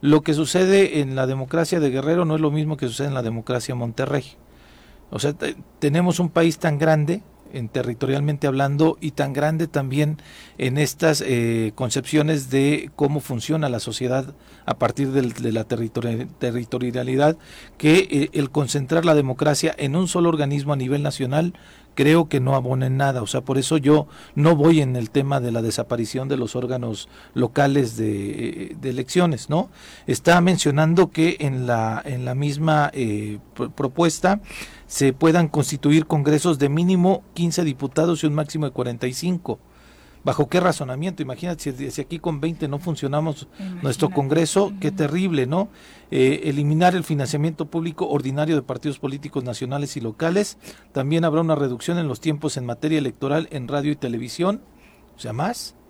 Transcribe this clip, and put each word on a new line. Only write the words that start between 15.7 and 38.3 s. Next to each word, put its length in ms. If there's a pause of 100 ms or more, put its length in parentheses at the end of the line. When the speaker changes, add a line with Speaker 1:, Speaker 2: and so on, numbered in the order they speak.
Speaker 1:
territorialidad, 960 (420)
que, 320
eh, 220
el 180
concentrar 540
la 100
democracia 640
en 200
un 100
solo 220
organismo 440
a 40
nivel 260
nacional 520 (420)
creo 320
que 100
no 160
abona 320
en 100
nada. 260
O 40
sea, 140
por 180
eso 180
yo 300 (300)
no 180
voy 260
en 140
el 160
tema 300
de 100
la 120
desaparición 680
de 80
los 180
órganos 540 (260)
locales 640
de, 840
de 100
elecciones, 600
¿no? 180 (380)
Está 340
mencionando 680
que 300
en 260
la, 380
en 200
la 120
misma, 580
eh, 460 (140)
pro-, 160
propuesta 720 (460)
se 260
puedan 360
constituir 580
congresos 540
de 80
mínimo 560 (100)
quince 300
diputados 580
y 60
un 60